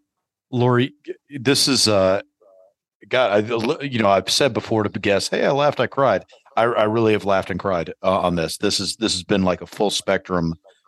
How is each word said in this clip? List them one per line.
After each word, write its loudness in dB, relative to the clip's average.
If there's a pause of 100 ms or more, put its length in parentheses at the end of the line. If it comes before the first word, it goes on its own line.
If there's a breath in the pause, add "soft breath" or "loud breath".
(520)
Lori, 2 (120)
g-, -12 (260)
this 2
is, 2
uh, 2 (840)
God, 2
I, -2
you -4
know, 2
I've 2
said 0
before -2
to -4
the -8
guests, 0
"Hey, -2
I 2
laughed, 0
I 0
cried." 0 (320 soft breath)
I, 4
I 2
really 2
have -2
laughed 0
and -4
cried, -4
uh, 0
on 0
this. -2
This -2
is, -6
this -2
has -6
been 0
like 0
a -14
full -2
spectrum, -2 (320 soft breath)